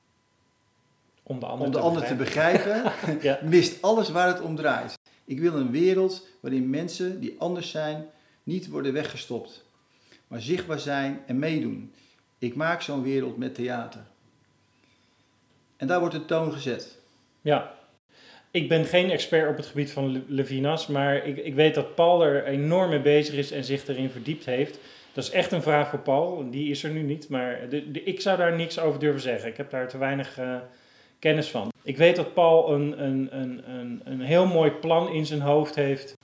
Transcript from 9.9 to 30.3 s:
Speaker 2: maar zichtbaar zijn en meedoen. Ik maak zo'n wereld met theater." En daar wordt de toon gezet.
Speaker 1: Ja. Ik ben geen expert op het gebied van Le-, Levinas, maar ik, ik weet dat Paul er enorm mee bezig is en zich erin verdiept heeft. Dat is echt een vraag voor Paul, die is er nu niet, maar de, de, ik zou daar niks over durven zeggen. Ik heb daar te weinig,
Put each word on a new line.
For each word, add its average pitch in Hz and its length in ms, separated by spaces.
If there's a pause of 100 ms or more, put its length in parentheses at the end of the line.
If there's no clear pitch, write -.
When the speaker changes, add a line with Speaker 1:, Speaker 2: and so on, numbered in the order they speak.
Speaker 2:
maar 117 120
zichtbaar 156 400
zijn 139 460
en 127 120
meedoen. 123 540 (460)
Ik 120 160
maak 165 280
zo'n 139 200
wereld 127 340
met 127 180
theater." 120 460 (1800)
En 135 100
daar 180 140
wordt 170 140
de 156 100
toon 160 280
gezet. 135 460 (420)
Speaker 1:
Ja. 147 340 (760)
Ik 151 180
ben 160 160
geen 180 260
expert 160 400
op 135 60
het 139 100
gebied 143 260
van 135 200
Le-, 131 140
Levinas, 135 600
maar 139 400
ik, 139 100
ik 143 180
weet 151 200
dat 147 200
Paul 170 300
er 143 200
enorm 156 460
mee 147 100
bezig 147 340
is 139 160
en 139 140
zich 135 240
erin 131 220
verdiept 123 340
heeft. 131 340 (340)
Dat 131 120
is - 60
echt 180 220
een 165 100
vraag 147 260
voor 147 100
Paul, 147 520
die 143 200
is 143 140
er 151 60
nu 156 120
niet, 147 260
maar 123 400
de, 147 220
de, 156 120
ik 185 180
zou 190 180
daar 170 180
niks 165 220
over 151 220
durven 143 200
zeggen. 117 280
Ik 113 80
heb 139 140
daar 127 180
te 135 100
weinig, 135 400